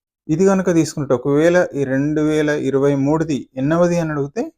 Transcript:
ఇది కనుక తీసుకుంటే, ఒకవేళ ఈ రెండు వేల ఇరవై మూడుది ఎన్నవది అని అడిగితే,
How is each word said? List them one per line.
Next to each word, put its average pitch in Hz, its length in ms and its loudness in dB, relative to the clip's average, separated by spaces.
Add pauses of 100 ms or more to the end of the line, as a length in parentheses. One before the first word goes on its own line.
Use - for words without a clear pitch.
(280)
ఇది 160 180 0
కనుక 190 280 2
తీసుకుంటే, 156 400 -2
ఒకవేళ 156 640 2
ఈ 139 80 -2
రెండు 143 380 -2
వేల 151 280 0
ఇరవై 143 460 0
మూడుది 147 600 -2
ఎన్నవది 170 440 0
అని 160 120 -4
అడిగితే, 151 460 -6